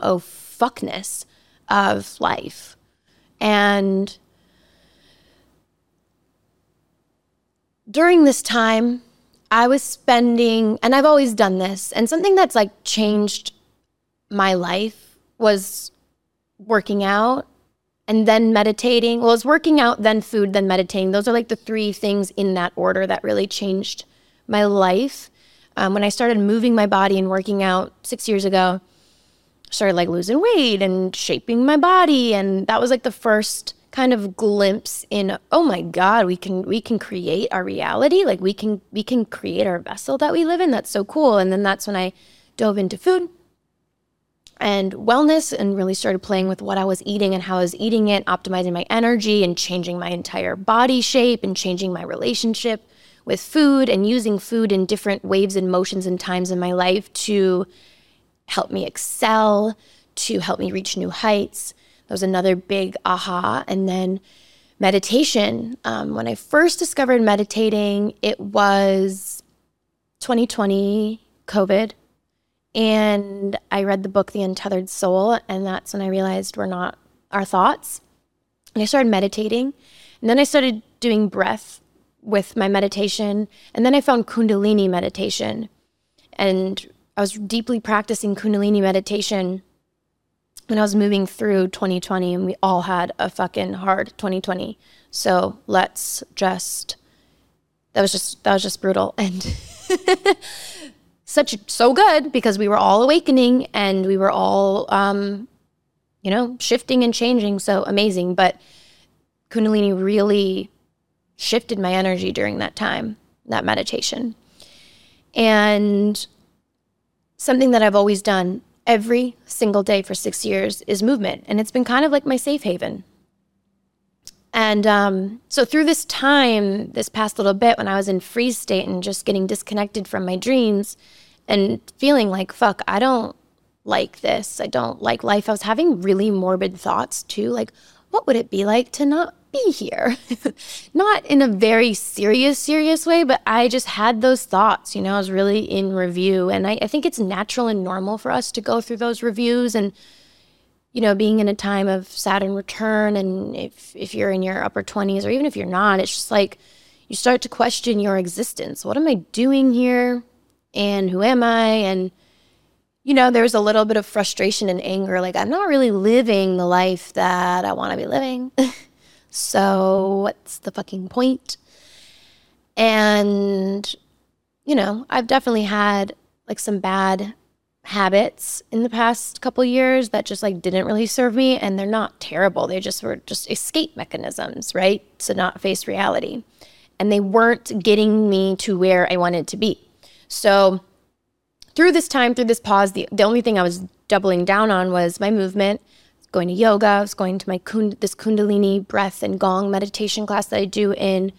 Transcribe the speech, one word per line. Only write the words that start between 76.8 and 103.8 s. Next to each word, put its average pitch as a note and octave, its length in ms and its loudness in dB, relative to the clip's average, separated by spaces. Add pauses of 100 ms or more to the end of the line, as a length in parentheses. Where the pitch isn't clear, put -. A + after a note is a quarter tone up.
our G3 140 -2
thoughts. - 560 0 (760)
And G#3+ 80 -2
I - 20 0
started B3+ 240 2
meditating. G#3+ 640 -2 (480)
And A3 80 0
then A#3+ 80 4
I C#4+ 60 6
started C4 400 2 (160)
doing G#3+ 280 2
breath G3 540 -4 (400)
with - 340 -2
my G3+ 120 0
meditation. G3+ 800 -2 (260)
And A3+ 100 0
then B3+ 120 4
I C#4 60 4
found A#3+ 260 2
Kundalini G#3 600 2
meditation. G3 840 -4 (640)
And F#3+ 520 -2 (320)
I G#3 40 -2
was G3 100 -2
deeply A3 480 -4
practicing G#3+ 560 -2
Kundalini G#3 460 0
meditation F#3+ 800 -2 (1040)
when G#3+ 120 0
I - 20 2
was G#3 140 2
moving G3+ 320 2
through G3 400 0
twenty F#3 320 -4
twenty, F3+ 340 -2
and F#3 120 -2
we F#3 160 -4
all F#3 200 2
had F3+ 380 -4
a - 100 -2
fucking F#3 440 -4
hard F#3+ 440 -2
twenty F#3 240 -4
twenty. F#3 360 -8 (340)
So F#3+ 560 0
let's - 560 -2 (120)
just, - 640 -6 (960)
that - 80 2
was G3 100 2
just, - 320 -8
that G3+ 100 2
was G3 100 0
just G3 180 -8
brutal. F#3+ 360 0
And F#3+ 380 -4 (320)
<laughs> F#4 480 2 (920)
such, - 300 0 (140)
so A#3+ 240 4
good D#4 380 4
because A#3 260 0
we G#3 100 0
were G3+ 100 2
all G3+ 260 4
awakening C4 680 4
and F#3+ 320 0